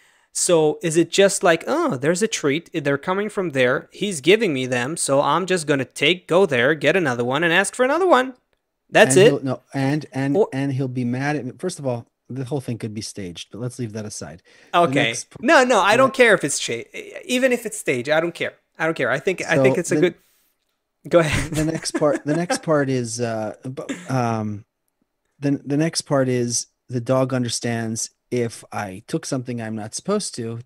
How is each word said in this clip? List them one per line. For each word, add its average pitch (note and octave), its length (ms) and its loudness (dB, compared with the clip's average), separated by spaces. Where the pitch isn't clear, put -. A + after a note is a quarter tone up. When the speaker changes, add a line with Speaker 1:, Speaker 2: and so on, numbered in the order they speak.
Speaker 1:
So D#3 500 2
is D#3+ 140 -2
it E3+ 160 2
just G3 320 2
like, E3 240 2
"Oh, C4+ 300 0
there's E3+ 260 0
a A3 40 0
treat. D#3+ 440 -2
They're C#3+ 260 -2
coming F#3+ 300 -4
from F#3 220 -4
there. C3 420 0
He's F#3+ 300 -6
giving F#3+ 320 4
me C3 120 -2
them. B2+ 300 -2
So C#3 260 2
I'm D3+ 240 2
just E3+ 220 -2
gonna C#3 160 2
take, E3 440 0
go F#3 180 6
there, C3+ 280 2
get D3 220 2
another B2 300 0
one, C#3 180 0
and E3+ 80 2
ask F#3+ 240 0
for B3+ 80 0
another D#4+ 240 2
one. C4 280 2
That's F#3+ 280 6
Speaker 2:
And G3 80 8
Speaker 1:
it." - 60 10
Speaker 2:
he'll, C#3 120 -2
no, C3 180 -4
and, C#3 400 -2
and, C#3 240 0
Speaker 1:
Or - 160 2
Speaker 2:
and C#3 180 -2
he'll C3+ 160 -2
be B2+ 160 -4
mad C3+ 320 -2
at A#2+ 80 -6
me. B2 140 -10
First F3+ 220 -8
of C#3+ 80 -12
all, A#2 180 -4
the C3 140 -8
whole C3+ 180 -6
thing A#2+ 160 -8
could A2 160 -8
be G#2+ 80 -8
staged, F2+ 500 -12
but G2+ 100 -16
let's B2+ 180 -10
leave A2 140 -8
that A2 120 -8
aside. E2+ 380 -14
The F3 60 4
Speaker 1:
Okay. E3+ 140 4
Speaker 2:
next A2+ 240 -4
p-, - 120 -20
Speaker 1:
No, C4+ 220 6
no, B3 160 4
I G3 140 4
Speaker 2:
the A#3+ 60 4
Speaker 1:
don't C4 140 4
care A#3+ 200 6
if E3 100 2
it's C#3+ 120 -2
sta-, - 300 -6
even B3 280 2
if A#3+ 120 -4
it's G#3 120 -8
staged, C3 320 -2
I D#3 100 4
don't E3+ 160 -2
care. - 180 -6
I E3+ 80 -4
don't D#3+ 120 0
care. B2+ 120 0
I C3 100 0
think, F#3 260 -2
I E3 100 0
Speaker 2:
So C3+ 80 4
Speaker 1:
think C3 140 4
it's F3 160 -4
a - 20 2
Speaker 2:
the D#3 60 2
Speaker 1:
good, F3 140 2
go E3+ 120 4
ahead. C#3+ 340 0
Speaker 2:
the D3+ 100 0
next D#3 280 -4
part, D#3 340 0
the D3+ 100 0
next F3 280 -2
Speaker 1:
<laughs> E3 60 -4
Speaker 2:
part C#3+ 200 2
is, A#2+ 320 -4
uh, A2 420 -4
bu-, C3 240 -10
um, A2 520 -2
the, C#3+ 120 0
the C#3 120 -2
next D#3+ 240 -2
part C3+ 260 0
is A#2+ 400 -2
the B2 100 -4
dog C3 340 0
understands A#2 760 -4
if A#2+ 320 -4
I G#2 340 -10
took D#3+ 180 -6
something B2 360 -6
I'm A2 160 -8
not A2 180 -12
supposed - 400 -4
to, A#2 300 -8